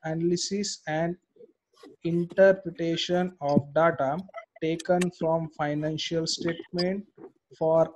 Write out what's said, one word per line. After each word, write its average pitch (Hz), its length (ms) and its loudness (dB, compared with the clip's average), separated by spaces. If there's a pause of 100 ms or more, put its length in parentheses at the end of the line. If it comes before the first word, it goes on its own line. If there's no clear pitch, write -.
analysis 175 840 -2
and 165 280 -2 (880)
interpretation 175 1400 2
of 143 340 0
data 156 440 2 (440)
taken 175 560 0
from 165 380 0
financial 156 720 -2
statement 175 760 -4 (540)
for 160 380 2